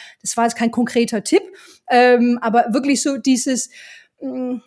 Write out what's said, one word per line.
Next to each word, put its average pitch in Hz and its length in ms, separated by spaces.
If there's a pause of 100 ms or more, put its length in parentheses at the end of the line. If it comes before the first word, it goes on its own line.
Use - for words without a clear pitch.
(220)
Das - 140
war 233 80
jetzt 233 140
kein 233 140
konkreter 233 520
Tipp, 359 200 (460)
ähm, 247 520
aber 233 320
wirklich 277 280
so 277 160
dieses, 254 520 (500)
mm, 254 480